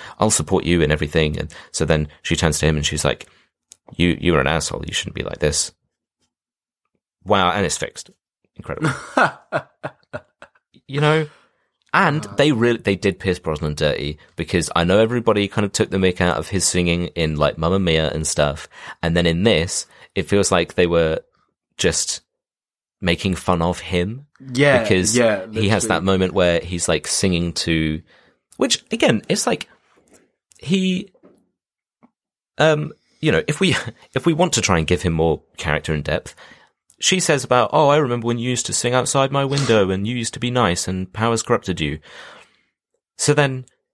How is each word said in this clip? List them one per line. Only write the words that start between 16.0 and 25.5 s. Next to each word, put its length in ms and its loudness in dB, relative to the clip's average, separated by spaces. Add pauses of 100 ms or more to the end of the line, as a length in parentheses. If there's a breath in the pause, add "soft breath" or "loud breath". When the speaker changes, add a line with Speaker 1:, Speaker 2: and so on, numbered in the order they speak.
Speaker 1:
out 180 2
of 100 -8
his 180 -2
singing 420 0
in, 280 -2
like, 220 0
Mamma 200 0
Mia 320 0
and 160 -4
stuff. 420 -2 (340 loud breath)
And 140 0
then 100 4
in 160 2
this, 440 0 (280 loud breath)
it 140 -4
feels 220 2
like 240 0
they 120 4
were 340 2 (560)
just 460 -2 (800)
making 320 0
fun 260 -2
of 200 0
him. 460 -4 (280)
Speaker 2:
Yeah, 280 4
Speaker 1:
Because 340 2
Speaker 2:
yeah, 360 2